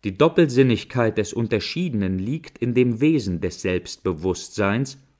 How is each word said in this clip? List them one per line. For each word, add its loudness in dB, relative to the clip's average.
Die -6
Doppelsinnigkeit 4
des -2
Unterschiedenen -2
liegt -8
in -2
dem 2
Wesen 0
des -6
Selbstbewusstseins, -4